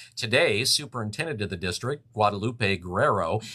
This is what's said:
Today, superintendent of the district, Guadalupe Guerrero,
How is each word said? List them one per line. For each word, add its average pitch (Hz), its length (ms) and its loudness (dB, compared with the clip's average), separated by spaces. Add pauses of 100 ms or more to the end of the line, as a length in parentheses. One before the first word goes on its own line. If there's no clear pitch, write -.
(160)
Today, 120 480 4
superintendent 127 760 -2
of 98 80 -4
the 95 60 -6
district, 92 580 -6
Guadalupe 104 640 0
Guerrero, 95 640 0 (140)